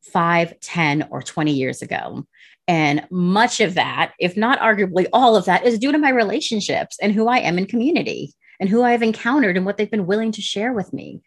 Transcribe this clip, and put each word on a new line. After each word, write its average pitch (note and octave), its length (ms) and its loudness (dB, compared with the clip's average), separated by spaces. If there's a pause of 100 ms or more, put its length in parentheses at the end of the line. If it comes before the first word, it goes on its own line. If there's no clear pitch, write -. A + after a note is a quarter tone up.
five, E3+ 600 0
ten, D3+ 500 -2
or C3+ 100 -10
twenty D3+ 320 -2
years C3 300 -2
ago. - 420 -8 (440)
And D#3 420 0
much F#3 500 0
of G3 140 2
that, C#3+ 460 -2
if F3 160 -2
not A3+ 240 0
arguably F#3+ 500 2
all A#3 260 6
of F3+ 100 2
that, F#3 180 2
is A#3 140 2
due C4 120 0
to D4+ 80 2
my D4 120 2
relationships A3+ 880 -2
and G#3 120 0
who A3 140 2
I B3 120 2
am E3+ 180 0
in F#3 80 0
community A3 680 -2 (260)
and F#3+ 80 -2
who A3+ 140 4
I've A#3+ 200 4
encountered A3+ 540 0
and F#3 80 0
what G3 140 -4
they've G#3 120 -2
been G#3 160 -2
willing A3 260 0
to G#3+ 100 -8
share A3+ 320 -4
with F#3+ 180 -6
me. - 340 -12